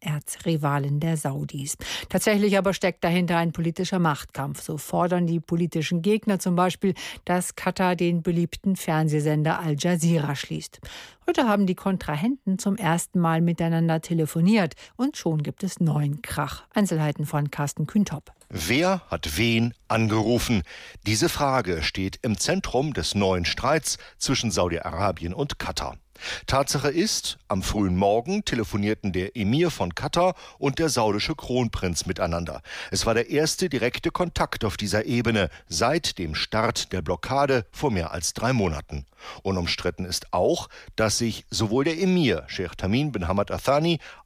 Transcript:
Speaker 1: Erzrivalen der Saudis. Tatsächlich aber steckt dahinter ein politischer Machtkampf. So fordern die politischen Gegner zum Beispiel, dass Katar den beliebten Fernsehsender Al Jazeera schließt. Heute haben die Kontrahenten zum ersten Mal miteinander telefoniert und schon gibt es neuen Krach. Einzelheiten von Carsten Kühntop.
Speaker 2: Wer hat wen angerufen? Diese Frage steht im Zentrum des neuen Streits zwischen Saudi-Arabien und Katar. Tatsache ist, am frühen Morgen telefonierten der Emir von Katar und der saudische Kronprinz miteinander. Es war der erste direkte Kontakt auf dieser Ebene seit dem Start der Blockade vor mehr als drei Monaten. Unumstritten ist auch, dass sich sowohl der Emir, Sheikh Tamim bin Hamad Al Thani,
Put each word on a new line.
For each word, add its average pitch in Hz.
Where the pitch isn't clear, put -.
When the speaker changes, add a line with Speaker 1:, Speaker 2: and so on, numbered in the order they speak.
Speaker 1:
Erzrivalen 147
der 160
Saudis. 143
Tatsächlich 202
aber 190
steckt -
dahinter 175
ein 170
politischer 170
Machtkampf. 143
So 160
fordern 175
die 165
politischen 170
Gegner 208
zum 180
Beispiel, 180
dass 180
Katar 180
den 170
beliebten 170
Fernsehsender 151
Al 156
Jazeera 160
schließt. 156
Heute 339
haben 202
die 185
Kontrahenten 190
zum 196
ersten 170
Mal 165
miteinander 165
telefoniert 170
und 269
schon 156
gibt -
es 190
neuen 147
Krach. -
Einzelheiten 160
von 147
Carsten 147
Kühntop. -
Speaker 2:
Wer 143
hat 76
wen 117
angerufen? 110
Diese 110
Frage 120
steht 95
im 110
Zentrum 151
des -
neuen 95
Streits -
zwischen 123
Saudi-Arabien 90
und -
Katar. -
Tatsache 139
ist, -
am 95
frühen 98
Morgen 117
telefonierten 104
der 92
Emir 127
von 90
Katar 175
und 139
der 160
saudische 110
Kronprinz 113
miteinander. 82
Es -
war 117
der 113
erste 160
direkte 127
Kontakt -
auf 92
dieser 104
Ebene 113
seit 120
dem 78
Start -
der 92
Blockade 127
vor 147
mehr 85
als -
drei 123
Monaten. 78
Unumstritten 90
ist -
auch, 107
dass 110
sich 117
sowohl 113
der 165
Emir, 170
Sheikh -
Tamim 127
bin 95
Hamad 98
Al 110
Thani, 156